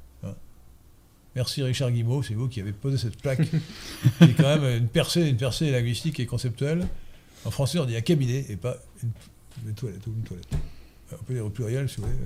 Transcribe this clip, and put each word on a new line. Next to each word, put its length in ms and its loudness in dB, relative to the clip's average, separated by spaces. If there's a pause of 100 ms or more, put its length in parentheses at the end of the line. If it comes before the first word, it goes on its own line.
(240)
Hein. 120 -10 (1000)
Merci 280 -2
Richard 280 0
Guimau, 300 2
c'est 120 -4
vous 160 -2
qui 100 -8
avez 140 -6
posé 240 -2
cette 220 -4
plaque, 300 0
<laughs> 680 0
qui 60 12
est 100 8
quand 240 6
même 180 2
une 120 2
percée, 380 2
une 100 4
percée 340 0
linguistique 480 0
et 60 0
conceptuelle. 600 -2 (600)
En 40 -4
français, 300 0
on 60 0
dit 100 -2
un 60 -2
cabinet 480 2
et 80 -6
pas 180 -4 (260)
une, 100 -4 (580)
une 40 -6
toilette 320 -8
ou 100 -6
une 80 -4
toilette. 260 -10 (640)
On 100 -12
peut 100 -6
dire 120 -4
au 40 -4
pluriel, 380 -4
si 140 -6
vous 20 -6
voulez. 220 0